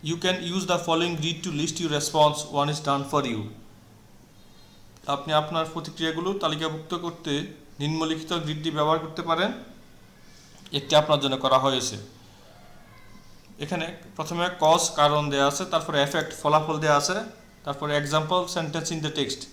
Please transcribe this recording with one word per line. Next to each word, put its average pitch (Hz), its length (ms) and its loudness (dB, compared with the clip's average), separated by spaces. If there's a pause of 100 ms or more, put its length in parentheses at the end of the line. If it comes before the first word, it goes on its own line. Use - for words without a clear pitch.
You 156 120 -2
can 185 180 0 (200)
use 190 120 -2
the 175 200 2
following 170 300 2
grid 165 280 -4
to 151 160 -4
list 160 160 -2
your 165 160 -2
response, 147 640 2
one 143 180 2
is - 100 -8
done 175 300 0
for 131 180 2
you। 107 100 -4 (1600)
আপনি 143 260 -2
আপনার 156 400 2
প্রতিক্রিয়াগুলো 160 640 -4
তালিকাভুক্ত 156 560 -4
করতে 165 520 -4 (320)
নিম্নলিখিত 160 540 -2
গ্রিডটি 156 380 -4
ব্যবহার 151 280 2
করতে 156 240 -8
পারেন, 170 300 0 (1200)
একটি 147 240 0
আপনার 151 240 4
জন্য 135 160 0
করা 131 220 4
হয়েছে। 131 380 0 (1600)
এখানে 160 380 -6 (200)
প্রথমে 170 320 -2 (120)
কজ, 156 300 6
কারণ 147 400 4
দেয়া 139 160 4
আছে, 143 180 0
তারপরে 156 380 0
এফেক্ট, 156 400 -2
ফলাফল 156 360 4
দেয়া 151 180 4
আছে, 143 180 2 (500)
তারপরে 147 340 -2
example 156 560 0
sentence 160 380 -4
in 156 140 -4
the 147 100 -4
text। - 360 -2